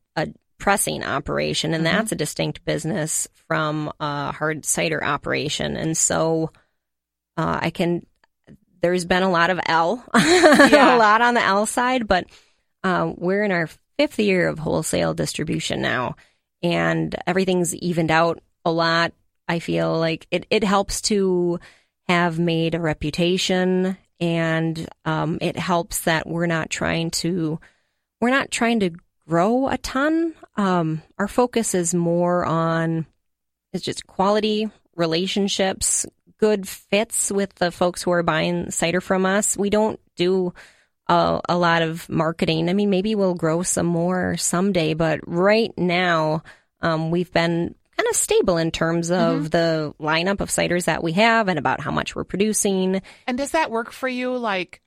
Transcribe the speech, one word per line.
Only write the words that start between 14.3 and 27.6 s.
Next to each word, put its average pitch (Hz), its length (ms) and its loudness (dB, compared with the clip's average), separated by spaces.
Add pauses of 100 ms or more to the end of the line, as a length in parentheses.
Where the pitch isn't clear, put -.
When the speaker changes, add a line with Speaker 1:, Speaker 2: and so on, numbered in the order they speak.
Speaker 1:
of 156 140 -4
wholesale 165 540 0
distribution 160 680 -4
now, 123 320 -2 (480)
and 165 540 0 (100)
everything's 180 480 0
evened 165 380 -2
out 165 280 2 (240)
a 175 60 0
lot. 165 420 0 (360)
I 170 120 0
feel 165 380 -2
like 165 320 -2
it, 175 200 -2
it 214 140 2
helps 196 380 0
to 180 580 2 (480)
have 175 300 2
made 165 360 2
a 165 60 -2
reputation, 185 1160 0 (240)
and, 165 680 -2 (160)
um, 156 360 -2
it - 160 -4
helps 175 460 -2
that 165 240 0
we're 170 200 -2
not 165 240 -2
trying 165 400 -2
to, 165 500 -2 (600)